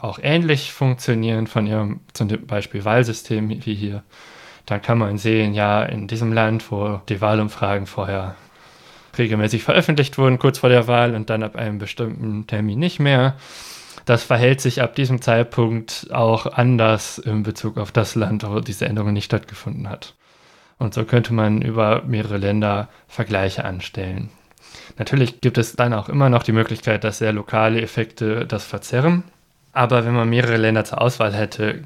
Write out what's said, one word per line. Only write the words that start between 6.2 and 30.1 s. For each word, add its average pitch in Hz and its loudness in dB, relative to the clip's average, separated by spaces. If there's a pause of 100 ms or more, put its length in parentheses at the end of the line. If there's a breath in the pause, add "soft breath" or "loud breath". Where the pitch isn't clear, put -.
Land, 113 0
wo 104 -4
die 98 -4
Wahlumfragen 104 0
vorher 95 -6 (800 soft breath)
regelmäßig 107 0
veröffentlicht 151 2
wurden, 131 4
kurz 135 4
vor 127 4
der 120 6
Wahl 120 4
und 110 -4
dann 110 -2
ab 104 -8
einem 110 -4
bestimmten 107 -6
Termin 107 -2
nicht 175 -2
mehr, 135 4 (720 loud breath)
das 120 4
verhält 127 4
sich 127 0
ab - -2
diesem 127 0
Zeitpunkt 117 0
auch 113 2
anders 113 2
in 107 -2
Bezug 107 -6
auf 101 -6
das 110 0
Land, 107 0
wo 104 -2
diese 107 -4
Änderung 104 -2
nicht 101 -2
stattgefunden 104 -6
hat. - -14 (640 soft breath)
Und 113 -4
so 113 -2
könnte 120 2
man 107 2
über 113 2
mehrere 107 -2
Länder 101 0 (180 soft breath)
Vergleiche 98 -2
anstellen. 95 -8 (680 loud breath)
Natürlich 127 0
gibt 127 2
es - 0
dann 120 2
auch 104 -4
immer 139 4
noch 120 4
die 117 0
Möglichkeit, 110 0
dass 107 -2
sehr 110 0
lokale 110 0
Effekte 113 -4
das 107 -6
verzerren. 156 0 (500)
Aber 123 4
wenn 120 0